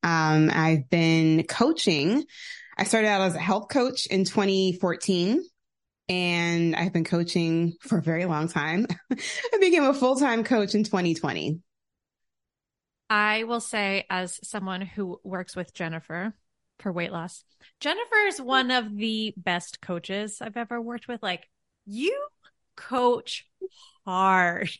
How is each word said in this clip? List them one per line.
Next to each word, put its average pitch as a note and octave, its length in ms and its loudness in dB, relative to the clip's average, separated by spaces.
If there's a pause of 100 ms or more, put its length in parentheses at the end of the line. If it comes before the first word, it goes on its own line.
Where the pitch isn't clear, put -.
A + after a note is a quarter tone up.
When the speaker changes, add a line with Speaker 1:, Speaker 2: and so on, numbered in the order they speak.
Speaker 1:
Um, D#3 500 4
I've D#3+ 380 2
been D#3+ 540 4
coaching. A#3 800 2 (540)
I F#3+ 80 0
started A3 240 2
out G3+ 120 2
as F#3 140 2
a D3+ 40 -6
health F#3+ 300 -2
coach B3+ 380 0
in F#3+ 180 2
twenty F#3+ 480 2
fourteen, F#3 720 0 (640)
and E3+ 680 0
I've F3 180 -2
been E3 120 0
coaching E3+ 760 0
for - 180 0
a D3 40 -4
very E3 220 -2
long D#3+ 220 -2
time. E3 400 -2 (120)
<laughs> - 120 -10
I - 480 -4
became F4+ 240 6
a C4+ 100 6
full-time C#4 500 2
coach G#3+ 300 2
in G#3+ 100 4
twenty F3+ 300 2
twenty. C3 460 -2 (1500)
Speaker 2:
I G#3+ 340 2
will A#3 140 -2
say, G3 520 -2
as F#3 360 -6
someone F#3+ 340 -6
who F#3 420 -8
works F#3 320 -8
with F3+ 180 -10
Jennifer E3+ 600 -8 (420)
for G3 140 -6
weight E3+ 200 -4
loss, E3+ 320 -10 (360)
Jennifer G#4 480 0
is F#4+ 120 -4
one C4 300 0
of A3+ 260 0
the A3 400 -4
best F3 460 -6
coaches G3 600 -8
I've A3 160 -10
ever A#3+ 220 -8
worked A#3 280 -10
with. A#3+ 160 -10
Like, F3+ 260 -6 (380)
you C4 280 -2 (600)
coach - 720 -2 (580)
hard. F#3 640 2 (100)